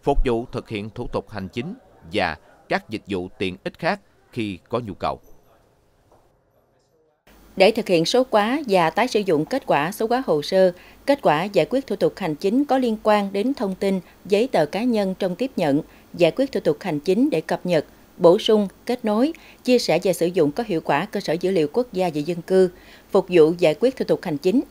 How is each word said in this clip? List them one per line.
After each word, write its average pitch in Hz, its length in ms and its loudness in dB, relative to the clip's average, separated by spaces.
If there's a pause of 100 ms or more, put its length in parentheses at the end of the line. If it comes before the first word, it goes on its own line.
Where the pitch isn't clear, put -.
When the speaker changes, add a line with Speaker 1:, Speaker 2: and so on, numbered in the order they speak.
Speaker 1:
phục - 220 2
vụ 120 260 -2
thực - 180 -10
hiện 110 200 -8
thủ - 240 -12
tục - 160 -6
hành 98 180 -10
chính 135 260 -10 (400)
và 87 240 -2 (320)
các 185 200 -4
dịch 107 180 -8
vụ 92 300 -6
tiện 95 260 -6
ích - 160 -10
khác 190 200 -4 (320)
khi 104 280 -8 (100)
có 117 100 -2
nhu 107 140 -8
cầu. 71 260 -6 (2250)
Speaker 2:
Để 196 160 6
thực 220 160 -4
hiện 165 180 4
số 254 260 2
hóa 220 360 0
và 175 220 2
tái 226 180 0
sử 214 120 -2
dụng 165 260 0
kết - 200 -4
quả 160 260 0
số 220 180 -6
hóa 254 160 -2
hồ 156 160 0
sơ, 185 300 2 (340)
kết 277 160 2
quả 170 220 2
giải 190 260 2
quyết 269 180 -2
thủ 202 80 -4
tục 160 220 0
hành 160 180 -4
chính 240 300 0
có 269 120 0
liên 233 260 0
quan 208 300 2
đến 220 200 -2
thông 196 220 -4
tin, 196 240 -2 (260)
giấy 202 260 0
tờ 165 140 2
cá 185 180 -6
nhân 202 360 -2
trong 180 160 -2
tiếp 262 200 -6
nhận, 156 260 0 (320)
giải 170 220 4
quyết 269 160 -2
thủ 202 80 -4
tục 160 220 0
hành 156 180 -4
chính 233 300 0
để 160 120 0
cập - 240 -6
nhật, 170 200 0 (320)
bổ 180 220 6
sung, 208 280 2 (180)
kết 240 200 -6
nối, 233 280 0 (300)
chia 247 160 4
sẻ 170 240 0
và 185 100 0
sử 170 120 0
dụng 185 260 2
có 247 160 -6
hiệu 165 140 -2
quả 156 300 0
cơ 208 80 -6
sở 156 140 -4
dữ 180 180 -2
liệu 160 220 2
quốc 247 200 -2
gia 185 200 0
về 151 80 -4
dân 170 200 -6
cư, 190 280 2 (420)
phục 190 180 2
vụ 165 280 6
giải 156 220 2
quyết 262 160 0
thủ 202 120 -6
tục 160 160 0
hành 156 140 -4
chính. 208 340 0